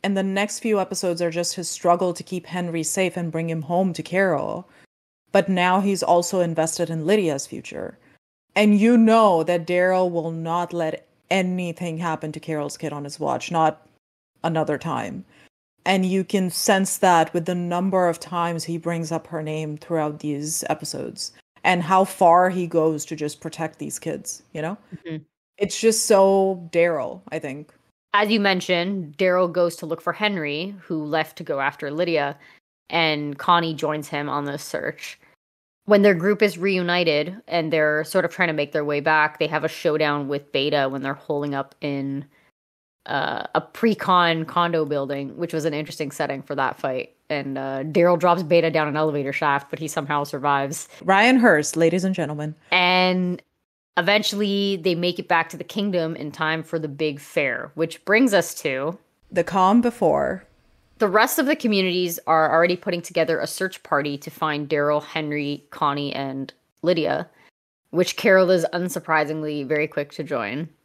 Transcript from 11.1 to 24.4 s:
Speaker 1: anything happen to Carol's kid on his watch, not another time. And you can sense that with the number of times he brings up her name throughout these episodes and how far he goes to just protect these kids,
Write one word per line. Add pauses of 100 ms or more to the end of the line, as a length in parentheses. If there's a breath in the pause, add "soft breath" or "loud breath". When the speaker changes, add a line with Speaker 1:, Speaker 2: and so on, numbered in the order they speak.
Speaker 1:
anything
happen
to
Carol's
kid
on
his
watch,
not (600)
another
time. (600 soft breath)
And
you
can
sense
that
with
the
number
of
times
he
brings
up
her
name
throughout
these
episodes (320 soft breath)
and
how
far
he
goes
to
just
protect
these
kids, (100)